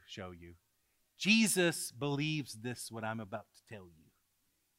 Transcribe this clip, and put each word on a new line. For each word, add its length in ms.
show 240
you. 220
Jesus 720
believes 640
this, 340
what 140
I'm 160
about 280
to 180
tell 120
you. 180